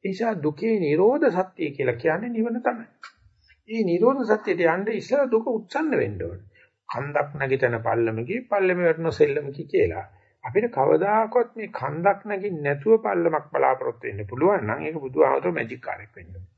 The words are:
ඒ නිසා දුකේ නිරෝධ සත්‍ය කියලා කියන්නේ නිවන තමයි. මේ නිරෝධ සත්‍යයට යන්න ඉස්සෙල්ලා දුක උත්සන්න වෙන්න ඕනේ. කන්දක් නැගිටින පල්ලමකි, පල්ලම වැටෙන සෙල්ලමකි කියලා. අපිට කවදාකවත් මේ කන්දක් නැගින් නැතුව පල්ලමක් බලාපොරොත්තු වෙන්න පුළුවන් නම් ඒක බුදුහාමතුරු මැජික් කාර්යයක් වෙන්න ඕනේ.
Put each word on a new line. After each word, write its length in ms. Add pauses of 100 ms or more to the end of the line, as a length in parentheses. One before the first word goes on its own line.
ඒ 60
නිසා 260
දුකේ 420
නිරෝධ 520
සත්‍ය 420
කියලා 240
කියන්නේ 340
නිවන 280
තමයි. 300 (800)
මේ 140
නිරෝධ 420
සත්‍යයට 380
යන්න 260
ඉස්සෙල්ලා 420
දුක 160
උත්සන්න 440
වෙන්න 280
ඕනේ. 280 (420)
කන්දක් 440
නැගිටින 460
පල්ලමකි, 600
පල්ලම 380
වැටෙන 320
සෙල්ලමකි 540
කියලා. 400 (380)
අපිට 260
කවදාකවත් 840
මේ 160
කන්දක් 520
නැගින් 360
නැතුව 420
පල්ලමක් 460
බලාපොරොත්තු 560
වෙන්න 240
පුළුවන් 360
නම් 180
ඒක 180
බුදුහාමතුරු 540
මැජික් 280
කාර්යයක් 320
වෙන්න 180
ඕනේ. 260